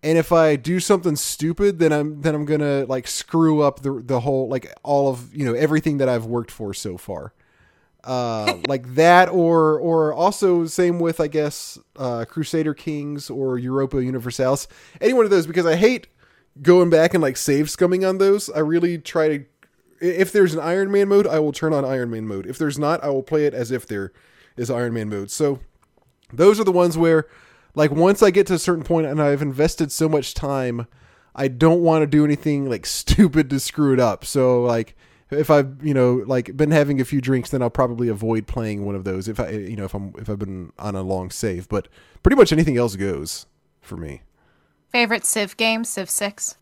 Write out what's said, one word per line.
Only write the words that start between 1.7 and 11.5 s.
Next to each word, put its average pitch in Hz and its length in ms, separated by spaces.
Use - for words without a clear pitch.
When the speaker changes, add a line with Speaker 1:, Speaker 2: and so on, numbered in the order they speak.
Speaker 1:
then 160 120
I'm, 147 300
then 156 120
I'm 147 120
gonna, 147 400
like, 131 220
screw 160 540
up 139 200
the, 135 220
the 123 180
whole, 131 260
like, 127 260
all 139 260
of, 123 260
you 147 80
know, 120 100
everything 151 440
that 135 100
I've 120 180
worked 117 260
for 104 220
so 92 240
far. 85 360
Uh, 117 580
<laughs> - 60
like 127 280
that, 175 340
or, 165 500
or 160 340
also 175 520
same 175 340
with, 165 200
I 156 80
guess, 147 500